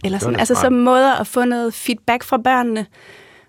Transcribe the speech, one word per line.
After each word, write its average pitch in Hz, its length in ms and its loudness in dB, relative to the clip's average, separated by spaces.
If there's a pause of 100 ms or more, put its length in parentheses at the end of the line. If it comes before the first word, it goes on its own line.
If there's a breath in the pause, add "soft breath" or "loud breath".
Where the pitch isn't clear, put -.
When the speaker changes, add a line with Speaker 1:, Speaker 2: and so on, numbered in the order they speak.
Speaker 1:
Eller 196 140 -2
Speaker 2:
Det - 40 -6
Speaker 1:
sådan. - 140 -2
Speaker 2:
er - 20 -2
Speaker 1:
Altså, 233 160 0
Speaker 2:
smart. - 120 2
Speaker 1:
så 254 40 2
måder 254 420 4
at 214 140 -2
få 247 180 -2
noget 240 300 -2
feedback 240 500 -4
fra - 120 0
børnene, 240 500 0 (640 loud breath)